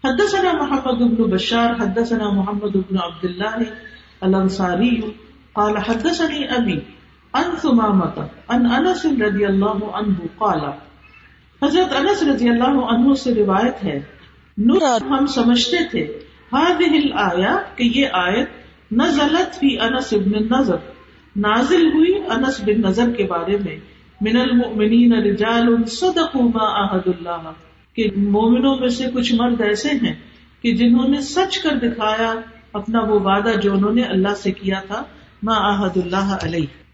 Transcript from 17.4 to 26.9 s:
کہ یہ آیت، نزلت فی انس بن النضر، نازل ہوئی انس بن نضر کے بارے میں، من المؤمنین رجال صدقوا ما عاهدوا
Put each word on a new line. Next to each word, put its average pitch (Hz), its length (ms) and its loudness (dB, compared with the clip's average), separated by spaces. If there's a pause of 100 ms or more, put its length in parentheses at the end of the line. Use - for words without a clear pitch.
کہ 240 200 2
یہ 269 240 0
آیت، 190 360 -2 (380)
نزلت 302 680 0
فی 269 220 2
انس 220 400 -2
بن 196 140 0
النضر، 220 440 0 (560)
نازل 240 520 2
ہوئی 330 260 4 (180)
انس 262 300 -2
بن 214 200 2
نضر 214 320 2
کے 202 140 -2
بارے 180 320 -2
میں، 160 180 -6 (440)
من 220 160 0
المؤمنین 233 760 4 (100)
رجال 226 440 2 (240)
صدقوا 330 600 0
ما 220 240 0
عاهدوا 185 400 -2